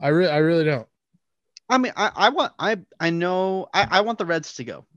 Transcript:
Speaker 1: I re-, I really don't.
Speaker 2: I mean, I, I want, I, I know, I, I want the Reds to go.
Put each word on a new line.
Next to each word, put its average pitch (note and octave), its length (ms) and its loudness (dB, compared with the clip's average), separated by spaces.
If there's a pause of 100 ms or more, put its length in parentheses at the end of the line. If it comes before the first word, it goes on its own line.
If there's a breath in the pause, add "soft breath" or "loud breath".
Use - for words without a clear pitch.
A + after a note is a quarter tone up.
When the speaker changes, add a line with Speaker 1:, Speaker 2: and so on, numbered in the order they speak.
Speaker 1:
I C#3+ 80 -2
re-, E3+ 180 4
I D3 100 0
really D#3+ 260 4
don't. C#3 240 -2 (840)
Speaker 2:
I B3+ 80 4
mean, B3+ 180 -2
I, G#3 200 -2
I G#3 140 4
want, C#4+ 300 -2
I, G#3 180 -2 (220)
I E3 100 0
know, F#3 640 -2
I, G3 160 2
I F#3 120 4
want A3 160 -2
the G3 80 -4
Reds E3 300 -4
to C3 80 -10
go. F2 220 -14 (120)